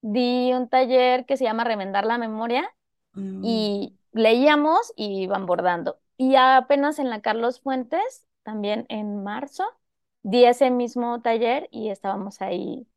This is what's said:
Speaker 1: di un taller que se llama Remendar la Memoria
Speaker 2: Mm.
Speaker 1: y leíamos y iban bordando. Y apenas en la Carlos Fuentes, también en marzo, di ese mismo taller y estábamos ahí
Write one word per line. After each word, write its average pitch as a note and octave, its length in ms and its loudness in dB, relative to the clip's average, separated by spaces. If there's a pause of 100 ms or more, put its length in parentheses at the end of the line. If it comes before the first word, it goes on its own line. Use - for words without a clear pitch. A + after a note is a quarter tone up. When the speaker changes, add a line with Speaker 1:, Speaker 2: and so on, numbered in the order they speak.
Speaker 1:
di B3 520 0
un B3+ 160 -2
taller B3+ 580 4
que C4+ 100 -2
se C4 80 -2
llama A3+ 200 -2
Remendar G3+ 400 -2
la A3+ 140 0
Memoria A#3 500 -4 (480)
Speaker 2:
Mm. F#3+ 240 -10
Speaker 1:
y G#3 560 -4 (160)
leíamos D4 840 4
y G3+ 280 -6
iban F#3+ 220 -4
bordando. F3 540 -2 (160)
Y C4 200 2
apenas C4+ 640 4
en C4+ 120 -2
la G#3+ 120 -8
Carlos A#3 400 -2
Fuentes, C4+ 640 -4 (180)
también G#3+ 440 -6
en G#3 360 -8
marzo, C4+ 400 -8 (580)
di A#3+ 240 6
ese A#3+ 240 4
mismo A#3+ 520 -4
taller A#3 500 -2
y A3 180 -8
estábamos G3 520 -8
ahí F#3+ 440 -8 (100)